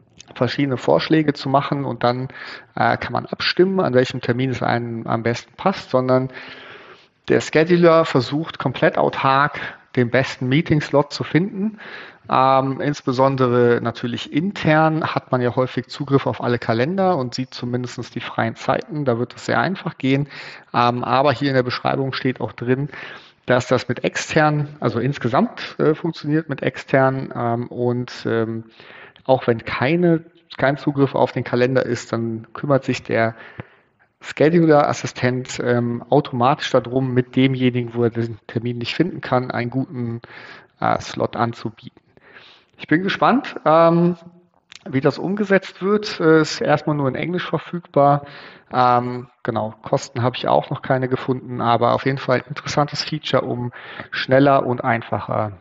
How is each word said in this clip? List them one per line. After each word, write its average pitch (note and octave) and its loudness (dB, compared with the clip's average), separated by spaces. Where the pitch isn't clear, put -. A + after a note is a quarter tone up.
verschiedene C3 0
Vorschläge D#3 2
zu - -8
machen C#3 0
und B2 -8
dann, B2 0
äh, A#2 2
kann - -8
man A#2+ -4
abstimmen, - 0
an B2+ 0
welchem B2+ 2
Termin B2+ 0
es A#2+ -4
einem A#2 -2
am A#2 -2
besten A#2 -4
passt, - -2
sondern B2+ 2
der B2 4
Scheduler E3 4
versucht C#3+ -2
komplett - 0
autark - 2
den B2 4
besten B2+ 0
Meeting-Slot D3 2
zu - -6
finden. G3+ -2
Ähm, C3+ 4
insbesondere B2+ 2
natürlich A#2 -6
intern D#3 0
hat - -6
man B2+ 2
ja A#2+ 0
häufig B2+ -2
Zugriff C#3 0
auf - -4
alle A#2+ 0
Kalender F3 0
und B2+ -4
sieht C3 -6
zumindest B2 -8
die A#2 -8
freien A#2 -4
Zeiten. - -2
Da A#2 2
wird B2 -4
es - -16
sehr A#2+ 2
einfach E3+ -2
gehen. C#3 0
Ähm, A#2+ 2
aber C3 2
hier C#3 -2
in C3+ 0
der B2+ 4
Beschreibung C3 -2
steht - -2
auch - -6
drin, C3 -2
dass B2 2
das B2 0
mit - -4
externen, D3+ 0
also A2+ -2
insgesamt, C3+ -2
äh, D3+ 2
funktioniert D#3 -4
mit C#3 -8
externen, C3+ 0
ähm, A#2+ -2
und, B2 -4
ähm, A2+ -2
auch C3 2
wenn A#2 0
keine, E3 2
kein C3+ 2
Zugriff C#3 0
auf B2+ 2
den B2+ -4
Kalender B2+ 2
ist, - -6
dann A2+ -4
kümmert C#3 0
sich - -4
der A2+ 0
Scheduler-Assistent, C#3+ 2
ähm, A#2+ 0
automatisch C3+ 2
darum, B2+ 0
mit B2 0
demjenigen, B2 2
wo A#2+ -2
er A#2 2
den A#2 -6
Termin A#2+ -6
nicht A#2 -8
finden D#3+ -2
kann, B2+ -2
einen A#2+ -4
guten, A#2+ -6
äh, A2+ 0
Slot - -6
anzubieten. - -6
Ich - -12
bin E3 2
gespannt, F#3+ 0
ähm, E3 4
wie C3+ -2
das C#3 2
umgesetzt G3 -2
wird. G#3 -2
Äh, D#3+ 6
ist - -4
erstmal D3+ 0
nur C#3 0
in B2+ -2
Englisch F3 -4
verfügbar. C#3+ 0
Ähm, B2 2
genau, A2 -4
Kosten - -4
habe B2 0
ich - -6
auch C3+ 2
noch C#3+ -8
keine C3 0
gefunden, B2+ -4
aber A#2 2
auf A#2 -2
jeden C3+ -2
Fall B2+ 0
ein - -12
interessantes - -4
Feature, - -2
um A#2+ -6
schneller C3+ 4
und B2 -2
einfacher A2+ -2